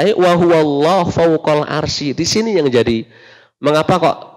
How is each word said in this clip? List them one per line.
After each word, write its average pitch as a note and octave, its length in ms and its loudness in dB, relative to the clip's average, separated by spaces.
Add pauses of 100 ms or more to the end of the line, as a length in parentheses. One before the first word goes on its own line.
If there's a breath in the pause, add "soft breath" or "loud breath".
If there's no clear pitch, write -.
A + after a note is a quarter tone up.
ai G3 160 0
wa F3 160 2
huwa F3 240 2
Allah D#3 480 0
fawqal D#3 640 0
arsy. D3 480 -4
Di D#3+ 80 -4
sini G#3+ 320 -2
yang D3 100 2
jadi A#2 400 0 (540 loud breath)
mengapa D#3 380 0
kok E3+ 180 0 (200)